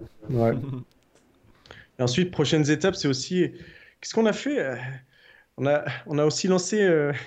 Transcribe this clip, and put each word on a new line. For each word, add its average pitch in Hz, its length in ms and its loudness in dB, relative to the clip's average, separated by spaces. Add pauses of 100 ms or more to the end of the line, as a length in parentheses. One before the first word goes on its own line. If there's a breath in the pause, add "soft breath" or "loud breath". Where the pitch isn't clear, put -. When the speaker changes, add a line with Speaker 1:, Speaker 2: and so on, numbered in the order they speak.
(300)
Speaker 1:
ouais. 117 220 2
Speaker 2:
<laughs> - 1500 -12
Speaker 1:
Et 127 40 2
ensuite, 180 280 0
prochaines 151 380 2
étapes, 185 260 2
c'est 156 120 -2
aussi, 175 420 0 (520 loud breath)
qu'est-ce - 120 -12
qu'on 226 120 2
a 208 80 2
fait ? 277 260 -4
Euh, 135 160 -4 (800 loud breath)
on 127 120 -4
a, 147 180 2 (200 loud breath)
on 147 120 -4
a 147 80 4
aussi 156 240 0
lancé, 185 320 2
euh, 151 320 4 (140)